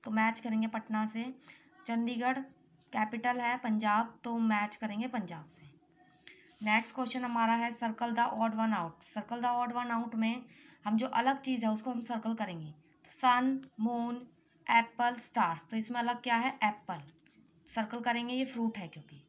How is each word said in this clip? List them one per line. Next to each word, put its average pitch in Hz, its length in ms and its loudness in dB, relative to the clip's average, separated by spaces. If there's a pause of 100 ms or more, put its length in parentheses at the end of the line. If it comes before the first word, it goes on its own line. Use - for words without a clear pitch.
तो 233 60 -8
match 220 300 2
करेंगे 220 260 0
पटना 220 400 -2
से। 233 280 -8 (520)
चंडीगढ़ 240 520 0 (540)
capital 233 480 0
है 240 180 0
पंजाब, 220 680 2
तो 233 140 -2
match 214 380 2
करेंगे 220 320 -4
पंजाब 175 400 -6
से। - 180 -20 (960)
Next 214 320 2
question 254 300 -2
हमारा 233 300 4
है 233 240 -2
circle 233 320 -2
the 233 220 2
odd 220 220 2
one 220 180 2
out। 170 460 -4
circle 240 240 -6
the 240 240 2
odd 240 180 -2
one 233 180 0
out 233 120 -6
में 226 280 0 (420)
हम 214 120 2
जो 226 100 2
अलग 262 360 2
चीज़ 247 220 0
है 220 60 4
उसको 214 200 -2
हम 240 100 -4
circle 226 340 -4
करेंगे। 170 400 -6 (340)
Sun, 262 600 2 (120)
moon, 240 480 -2 (420)
apple, 240 460 4
stars, 175 540 0
तो 226 60 -4
इसमें 226 220 -2
अलग 240 240 -2
क्या 240 140 2
है? 262 280 0
Apple। 196 360 -2 (720)
circle 226 260 -4
करेंगे, 240 340 -2
ये 262 100 2
fruit 233 340 -2
है 175 100 -8
क्योंकि। 147 280 -18 (120)